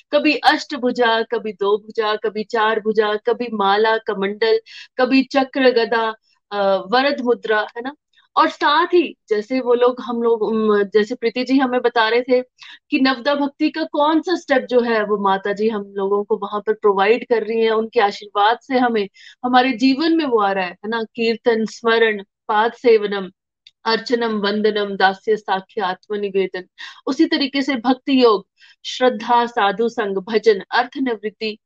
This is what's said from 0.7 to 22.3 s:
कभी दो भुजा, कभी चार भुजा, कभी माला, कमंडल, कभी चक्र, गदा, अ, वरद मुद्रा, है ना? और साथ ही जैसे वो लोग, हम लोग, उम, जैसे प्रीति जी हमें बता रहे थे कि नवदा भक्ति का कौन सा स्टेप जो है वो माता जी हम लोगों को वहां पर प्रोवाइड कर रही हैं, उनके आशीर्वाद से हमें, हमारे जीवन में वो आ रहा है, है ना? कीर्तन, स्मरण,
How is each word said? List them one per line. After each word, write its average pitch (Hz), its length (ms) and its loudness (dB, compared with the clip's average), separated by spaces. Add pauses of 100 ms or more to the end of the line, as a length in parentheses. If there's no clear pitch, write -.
कभी 220 300 -6
दो 202 260 -2
भुजा, 214 380 -4
कभी 214 280 -6
चार 220 360 0
भुजा, 214 340 0
कभी 233 380 -2
माला, 214 460 2
कमंडल, 208 600 -2 (380)
कभी 262 240 4
चक्र, 262 480 2
गदा, 226 440 0 (380)
अ, 202 60 -4 (340)
वरद 262 280 2
मुद्रा, 220 400 0 (160)
है 240 60 -8
ना? 269 100 -8 (460)
और 311 100 4
साथ 320 380 0
ही 349 300 0 (120)
जैसे 214 320 -2
वो 240 140 2
लोग, 247 260 2
हम 233 220 -6
लोग, 226 200 0
उम, 214 400 2
जैसे 214 320 0
प्रीति 233 300 -4
जी 262 140 2
हमें 254 240 0
बता 233 260 2
रहे 240 140 2
थे 254 180 2 (500)
कि 285 100 0
नवदा 262 340 0
भक्ति 285 360 -2
का 320 140 -6
कौन 311 360 0
सा 349 160 -2
स्टेप 262 340 -2
जो 247 100 4
है 233 240 0
वो 202 140 -2
माता 196 340 0
जी 208 160 -2
हम 202 280 -6
लोगों 202 280 -2
को 214 120 -2
वहां 202 240 -8
पर 214 120 -2
प्रोवाइड 208 560 2
कर 220 140 0
रही 226 180 -4
हैं, 220 100 2
उनके 220 300 0
आशीर्वाद 208 640 0
से 254 160 -2
हमें, 226 300 0 (360)
हमारे 254 280 2
जीवन 269 440 2
में 311 80 0
वो 240 160 0
आ 196 120 2
रहा 190 120 -2
है, 180 80 -8
है 208 160 -12
ना? 226 140 -4
कीर्तन, 226 600 -2
स्मरण, 226 580 0 (260)